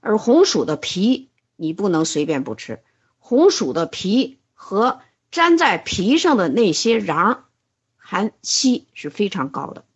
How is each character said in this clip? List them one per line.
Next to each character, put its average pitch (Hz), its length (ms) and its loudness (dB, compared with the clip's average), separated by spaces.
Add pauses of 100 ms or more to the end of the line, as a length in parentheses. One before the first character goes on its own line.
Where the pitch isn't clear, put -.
而 214 160 -2
红 254 280 4
薯 170 200 0
的 156 120 -2
皮 226 520 -2 (280)
你 160 160 -6
不 196 160 -4
能 160 160 2
随 151 200 -2
便 143 200 -4
不 117 100 -8
吃， - 260 -14 (380)
红 311 320 4
薯 143 220 -4
的 160 140 -2
皮 254 520 -2 (160)
和 220 460 -2 (320)
粘 339 260 4
在 254 180 2
皮 226 420 0
上 320 180 2
的 180 120 0
那 185 240 2
些 226 280 0
瓤 190 140 -4
儿 180 300 0 (520)
含 - 360 -6 (100)
硒 - 420 0 (100)
是 - 160 -10
非 202 180 -2
常 180 220 -6
高 - 220 -10
的。 - 120 -20 (120)